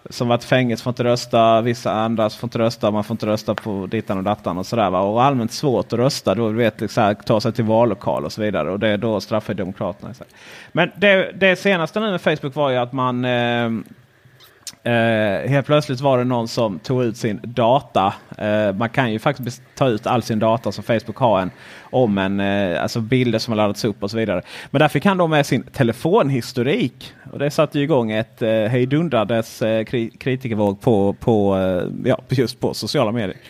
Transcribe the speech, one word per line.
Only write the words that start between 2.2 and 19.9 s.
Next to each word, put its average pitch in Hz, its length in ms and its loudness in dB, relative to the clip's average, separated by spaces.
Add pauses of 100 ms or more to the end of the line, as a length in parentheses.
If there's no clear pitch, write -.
får - 160 -10
inte 117 120 -6
rösta, 117 320 0
man 107 140 0
får 117 100 -6
inte 110 120 -6
rösta 107 280 0
på 98 320 -6
dittan 104 320 -4
och 95 60 -4
dattan 98 340 -2
och 95 80 -6
sådär, 107 240 0
va. 92 100 2
Och 107 220 2
allmänt 127 300 0
svårt 120 340 0
att 113 120 -2
rösta, 120 360 0
då, 113 140 0
du 107 80 -2
vet, 110 340 0
så - 100 -2
här, 107 140 2
ta 110 260 0
sig 113 120 -2
till 117 120 -2
vallokal 107 600 0
och 80 80 -8
så 110 100 -8
vidare. 92 280 -2
Och 98 80 -2
det, 107 180 2
då 107 240 0
straffar 107 340 -4
Demokraterna, 95 600 -8
så - 100 -20
här. - 80 -20 (400)
Men 180 240 0
det, 190 380 4
det 185 220 2
senaste 180 440 0
nu 220 100 -2
med 180 100 -2
Facebook 147 340 -2
var 143 160 0
ju 127 60 0
att 123 160 -2
man, 127 320 -2
eh, 120 400 0 (1300)
eh, 110 560 2
helt 135 180 0
plötsligt 147 340 0
var 135 180 4
det 123 60 2
någon 120 240 0
som 113 300 -2
tog 127 260 -2
ut 113 120 -2
sin 107 260 -4
data. 117 720 2 (240)
Eh, 107 340 2
man 113 160 -2
kan 123 240 -2
ju 107 60 -2
faktiskt 131 300 -2
bes-, - 140 -10 (140)
ta 139 120 2
ut 107 180 -2